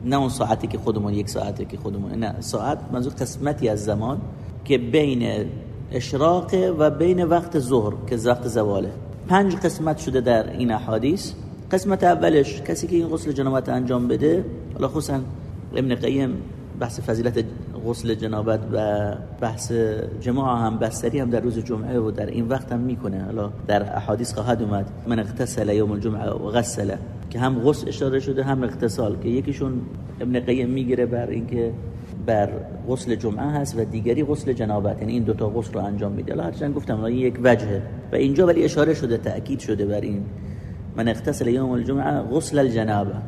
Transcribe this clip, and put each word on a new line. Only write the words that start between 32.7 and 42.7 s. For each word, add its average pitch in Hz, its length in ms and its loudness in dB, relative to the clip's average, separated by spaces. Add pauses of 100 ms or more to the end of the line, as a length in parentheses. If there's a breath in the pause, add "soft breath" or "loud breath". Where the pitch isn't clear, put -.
غسل 120 260 0
جمعه 113 360 -2
هست 143 280 -2
و 113 60 2
دیگری 113 400 0
غسل 139 280 0
جنابت، 104 480 0
یعنی 110 120 -2
این 120 100 2
دوتا 107 260 0
غسل 107 240 -2
رو 101 120 -2
انجام 101 280 -2
می‌ده. - 200 -4
حالا - 120 -2
هرچند 151 300 -2
گفتم، 120 200 -2
حالا 110 120 -2
این 120 120 0
یک 123 240 2
وجهه 107 400 4 (300)
و - 40 0
اینجا 139 300 6
ولی 170 180 6
اشاره 151 300 4
شده، 117 220 0
تأکید 110 420 -4
شده 101 280 -2
بر 104 140 0
این: 101 220 -4 (760 loud breath)
"من 113 120 0
اغتسل 131 380 0
یوم 127 240 2
الجمعه 139 500 0
غسل 143 380 0
الجنابه" 107 560 2 (140)